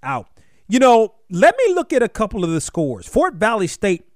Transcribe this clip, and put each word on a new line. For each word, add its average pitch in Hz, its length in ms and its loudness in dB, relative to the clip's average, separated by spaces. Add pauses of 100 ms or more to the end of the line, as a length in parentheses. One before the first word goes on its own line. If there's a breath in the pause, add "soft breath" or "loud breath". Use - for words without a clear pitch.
out. 127 260 -8 (380)
You 233 140 0
know, 233 340 4 (160)
let 214 280 2
me 466 160 2
look 349 180 -2
at 254 100 2
a 220 60 0
couple 208 340 -6
of 170 80 -2
the 160 100 -2
scores. 139 460 -6
Fort 311 280 0
Valley 208 320 -2
State 185 360 -4 (140)